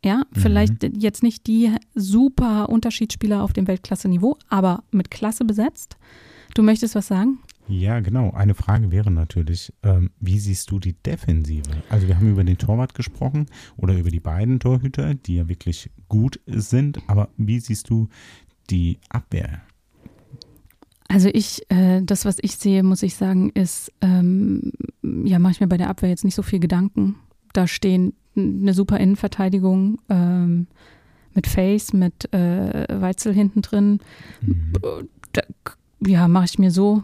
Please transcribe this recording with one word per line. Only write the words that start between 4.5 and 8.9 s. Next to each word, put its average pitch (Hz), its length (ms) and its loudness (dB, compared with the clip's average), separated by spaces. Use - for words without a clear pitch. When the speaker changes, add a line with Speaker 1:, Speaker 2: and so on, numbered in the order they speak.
Speaker 1:
mit 185 220 -2
Klasse 220 320 -4
besetzt. 220 520 -2
Du 220 100 4
möchtest 220 320 2
was 196 100 -2
sagen? 220 320 0
Speaker 2:
Ja, 101 320 0
genau. 104 320 0
Eine 101 220 2
Frage 104 360 0